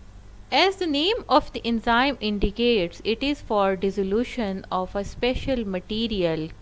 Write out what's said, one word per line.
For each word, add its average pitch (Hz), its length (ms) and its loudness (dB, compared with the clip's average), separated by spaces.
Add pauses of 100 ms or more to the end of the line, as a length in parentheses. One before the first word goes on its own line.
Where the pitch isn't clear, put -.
(520)
As 370 240 4
the 370 120 -2
name 330 400 2
of 277 240 4
the - 120 -6
enzyme 233 560 2
indicates, 208 840 2
it 220 180 0
is 285 180 -2
for 196 360 2
dissolution 196 960 -2
of 185 240 -4
a 202 80 -4
special 247 600 -2
material, 185 840 -2 (140)